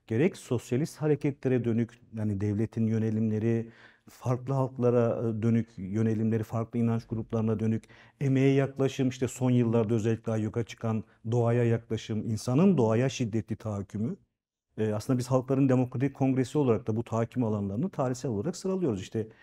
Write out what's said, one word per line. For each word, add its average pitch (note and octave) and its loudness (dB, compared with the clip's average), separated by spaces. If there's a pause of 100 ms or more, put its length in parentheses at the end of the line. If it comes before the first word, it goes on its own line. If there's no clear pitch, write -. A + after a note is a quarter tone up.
gerek C#3+ 0
sosyalist - -4
hareketlere C#3 0
dönük, A#2 -2 (140)
yani G#2+ -4
devletin G#2+ 0
yönelimleri, A2 0 (380)
farklı B2+ -4
halklara, A#2+ 2
e, A2 -2
dönük A2+ 2
yönelimleri, A2 0
farklı A#2 -6
inanç A#2 0
gruplarına A2 -2
dönük A2+ 0 (360)
emeğe C3+ 4
yaklaşım, C3+ 0
işte B2+ -2
son B2+ 0
yıllarda A#2 4
özellikle A2+ 0
ayyuka A2 -2
çıkan A2 -4 (260)
doğaya A#2+ 2
yaklaşım, A2+ -2
insanın C#3+ 4
doğaya A#2 4
şiddetli A2+ -4
tahakkümü. G#2+ -6 (640)
E, G#2+ 0
aslında B2 -2
biz B2 -6
Halkların C3 2
Demokratik B2+ 0
Kongresi C3 0
olarak B2 2
da A2 -2
bu A#2+ -2
tahakküm A#2 -2
alanlarını G#2+ -2
tarihsel C3 -4
olarak A2+ -4
sıralıyoruz. F3+ -2
İşte D3 -6 (140)